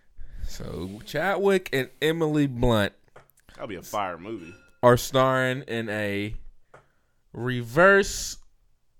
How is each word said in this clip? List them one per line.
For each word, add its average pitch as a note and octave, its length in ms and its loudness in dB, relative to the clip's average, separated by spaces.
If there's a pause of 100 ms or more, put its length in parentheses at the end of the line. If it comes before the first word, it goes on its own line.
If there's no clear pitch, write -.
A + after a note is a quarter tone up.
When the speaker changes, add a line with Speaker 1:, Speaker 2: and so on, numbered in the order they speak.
(460)
Speaker 1:
So, F#2+ 580 -8
Chadwick F#3 680 0
and C3 180 -2 (100)
Emily D3+ 460 2
Blunt A#2+ 460 2 (640)
Speaker 2:
That'd - 140 -14
be G2 80 -10
a E2 60 -14
fire F#2+ 360 -4
movie. F2+ 360 -14 (280)
Speaker 1:
are B2 140 8
starring C3 680 0
in A2+ 280 -6
a G#2 440 -4 (1000)
reverse B2+ 1040 2 (600)